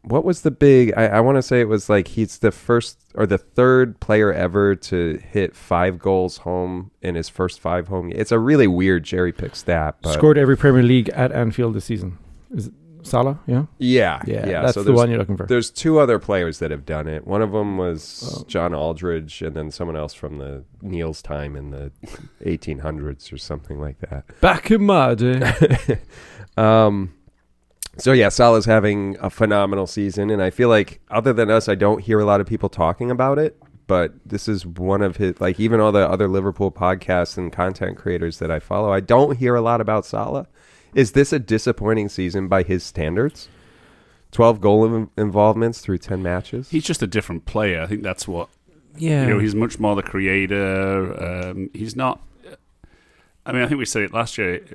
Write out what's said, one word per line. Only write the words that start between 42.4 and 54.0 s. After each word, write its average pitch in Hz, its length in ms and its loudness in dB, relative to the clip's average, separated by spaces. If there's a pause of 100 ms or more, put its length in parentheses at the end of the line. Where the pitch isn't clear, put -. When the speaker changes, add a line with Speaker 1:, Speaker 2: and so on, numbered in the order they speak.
Speaker 1:
by 92 160 2
his 90 200 -2
standards? 92 640 -4 (840)
Twelve 113 300 4
goal 107 240 4
in-, 113 320 -2
involvements 107 640 0
through 92 180 -4
ten 95 220 -8
matches? 90 480 -6
Speaker 3:
He's 156 140 -2
just - 180 -4
a 110 60 -2
different 92 380 -6
player. 98 360 -2
I 82 60 -6
think 104 160 -6
that's 92 240 -8
what. 85 220 -8 (460)
Speaker 2:
Yeah. 156 280 0
Speaker 3:
You 117 100 2
know, 101 60 2
he's 104 160 0
much 113 240 -2
more 104 160 0
the 98 80 -4
creator. 95 1500 -2
Um, 95 220 -10
he's 110 220 -10
not. 131 260 -4 (1200)
I 127 80 -8
mean, 123 100 0
I 117 40 -2
think 143 120 -2
we 117 60 -4
said 107 180 -2